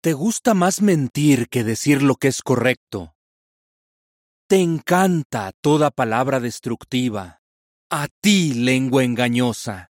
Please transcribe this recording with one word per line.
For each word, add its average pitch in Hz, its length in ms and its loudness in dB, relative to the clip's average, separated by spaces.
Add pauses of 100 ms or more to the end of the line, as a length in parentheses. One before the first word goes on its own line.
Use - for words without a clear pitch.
Te 165 120 -2
gusta 208 420 0
más 185 260 0
mentir 143 680 2
que 123 160 -2
decir 135 380 0
lo 135 120 4
que 139 140 0
es 131 120 -4
correcto. 120 760 -4 (1300)
Te 190 140 4
encanta 165 880 0 (100)
toda 147 300 2
palabra 127 480 -2
destructiva. 117 1040 -6 (480)
A 147 160 -4 (140)
ti, 185 340 2
lengua 131 480 0
engañosa. 120 880 -2 (100)